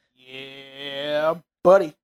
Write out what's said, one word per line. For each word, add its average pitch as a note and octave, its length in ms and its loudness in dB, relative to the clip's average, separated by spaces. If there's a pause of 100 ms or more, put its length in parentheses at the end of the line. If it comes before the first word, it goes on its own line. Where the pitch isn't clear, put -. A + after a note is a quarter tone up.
(160)
Yeah, C3+ 1160 -8 (280)
buddy. F3+ 420 4